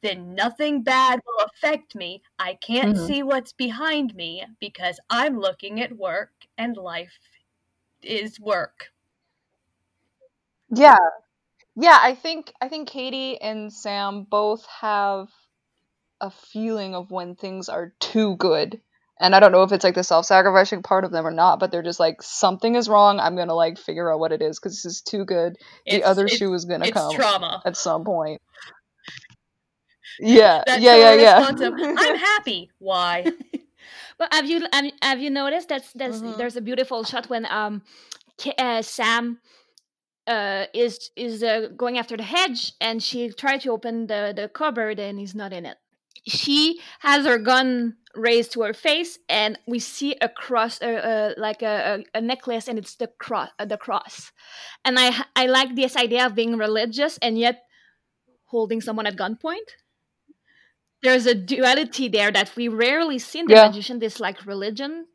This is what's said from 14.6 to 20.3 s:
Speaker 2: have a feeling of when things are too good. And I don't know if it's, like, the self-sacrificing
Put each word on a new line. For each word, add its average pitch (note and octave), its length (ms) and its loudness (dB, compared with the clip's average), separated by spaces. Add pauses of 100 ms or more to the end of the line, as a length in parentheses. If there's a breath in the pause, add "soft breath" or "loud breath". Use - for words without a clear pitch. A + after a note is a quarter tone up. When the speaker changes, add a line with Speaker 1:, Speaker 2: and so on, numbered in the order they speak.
Speaker 2:
have G3+ 480 -2 (920)
a G3 100 -10
feeling G#3+ 640 -8
of F3+ 160 -12
when F3+ 240 -10
things F#3+ 340 -12
are F3 300 -8
too G#3+ 380 -2
good. D#3+ 440 -2 (380)
And F#3 160 4
I F#3+ 40 10
don't G3 120 10
know F#3 120 8
if F#3+ 80 2
it's, F#3+ 120 0
like, F#3 120 4
the F3+ 80 0
self-sacrificing F#3 800 4